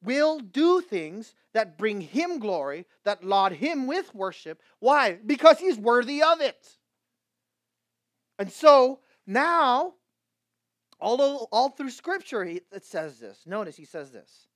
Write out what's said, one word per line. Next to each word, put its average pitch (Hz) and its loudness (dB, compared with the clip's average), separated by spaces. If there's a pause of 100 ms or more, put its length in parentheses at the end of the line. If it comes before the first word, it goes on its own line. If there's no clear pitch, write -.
will 294 0
do 311 0
things 190 -10 (180)
that 196 -4
bring 202 -4
him 311 -4
glory, 170 -6 (160)
that 202 -4
laud 196 2
him 262 -4
with 339 -6
worship. 185 -10 (160)
Why? 233 2
Because 311 6
he's 339 -2
worthy 240 0
of 330 2
it. - -8 (1600)
And 190 -10
so 269 6 (260)
now, 294 0 (1040)
although 262 0
all 254 2
through 269 -10
Scripture, 269 -6
he, 175 -10 (100)
it 196 -16
says 156 -10
this. 104 -20
Notice 180 -10
he 156 -20
says 139 -16
this. - -20